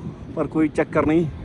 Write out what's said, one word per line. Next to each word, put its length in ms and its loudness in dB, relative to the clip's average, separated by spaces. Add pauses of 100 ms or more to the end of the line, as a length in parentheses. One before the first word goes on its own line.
(360)
ਪਰ 100 0
ਕੋਈ 220 2
ਚੱਕਰ 380 0
ਨਹੀਂ। 200 4 (180)